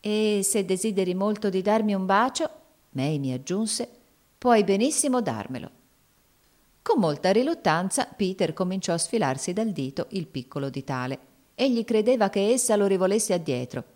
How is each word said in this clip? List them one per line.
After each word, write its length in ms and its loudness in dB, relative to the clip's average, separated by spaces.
"E 420 0
se 220 0
desideri 500 0
molto 360 -2
di 100 0
darmi 320 2
un 140 -2
bacio", 420 2
Mamie 420 -2
aggiunse, 520 -4
"puoi 260 4
benissimo 560 2
darmelo." 500 -6
Con 180 2
molta 320 2
riluttanza 760 0
Peter 480 -2
cominciò 400 -2
a 40 -2
sfilarsi 540 -2
dal 180 -2
dito 400 -6
il 160 -6
piccolo 440 -8
ditale. 580 -8
Egli 300 0
credeva 460 2
che 220 2
essa 220 2
lo 120 4
rivolesse 480 2
addietro. 500 -4